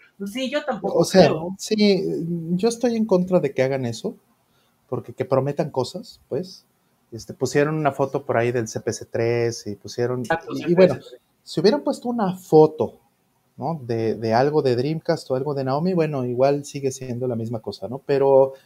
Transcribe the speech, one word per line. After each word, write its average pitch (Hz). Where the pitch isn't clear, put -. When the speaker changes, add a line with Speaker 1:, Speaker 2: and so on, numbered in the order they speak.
Speaker 1:
Pues 196
sí, 254
yo 294
tampoco 196
Speaker 2:
O 165
sea, 180
Speaker 1:
creo. 170
Speaker 2:
sí, 208
yo 185
estoy 233
en 220
contra 185
de 143
que 131
hagan 135
eso, 117
porque 120
que 127
prometan 139
cosas, -
pues. -
Este, 110
pusieron 147
una 147
foto 139
por 120
ahí 120
del 117
C 117
P 113
C -
tres 117
y 104
pusieron, 123
Speaker 1:
Exacto, 147
Speaker 2:
y, 135
y -
Speaker 1:
C -
P 165
C 175
tres. 180
Speaker 2:
bueno, -
si -
hubieran 269
puesto 240
una 220
foto, 156
¿no? 147
de, 113
de 113
algo 143
de 123
Dreamcast 156
o 131
algo 139
de 135
Naomi, 151
bueno, 151
igual 135
sigue 139
siendo 127
la 123
misma 113
cosa, -
¿no? 127
Pero 139